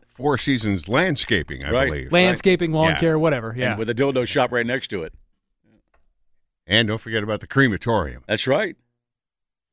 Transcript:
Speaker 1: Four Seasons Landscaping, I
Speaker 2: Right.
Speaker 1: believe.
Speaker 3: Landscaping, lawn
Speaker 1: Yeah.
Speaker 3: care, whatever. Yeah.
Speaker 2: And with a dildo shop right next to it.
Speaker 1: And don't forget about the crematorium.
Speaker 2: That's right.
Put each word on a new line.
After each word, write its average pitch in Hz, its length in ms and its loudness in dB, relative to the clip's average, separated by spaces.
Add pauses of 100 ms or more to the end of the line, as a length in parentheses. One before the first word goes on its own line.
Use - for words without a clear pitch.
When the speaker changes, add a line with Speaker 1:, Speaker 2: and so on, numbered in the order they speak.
Speaker 1:
Four 135 320 -2
Seasons 104 480 -2
Landscaping, 107 760 0
I 69 80 -6
Speaker 2:
Right. 131 180 2
Speaker 1:
believe. 71 220 -6
Speaker 3:
Landscaping, 180 600 2
lawn 160 200 2
Speaker 1:
Yeah. 151 80 -2
Speaker 3:
care, 160 200 2
whatever. 127 360 -2
Yeah. 127 160 -2
Speaker 2:
And 104 80 -6
with 110 100 -4
a 117 60 0
dildo 131 320 0
shop 123 240 0
right 120 140 0
next 127 240 -4
to 92 140 -6
it. 78 100 -12 (1500)
Speaker 1:
And 107 220 2
don't 107 120 -2
forget 110 220 -4
about 104 200 -4
the - 60 -16
crematorium. 101 800 0
Speaker 2:
That's 110 200 -2
right. 170 280 0 (960)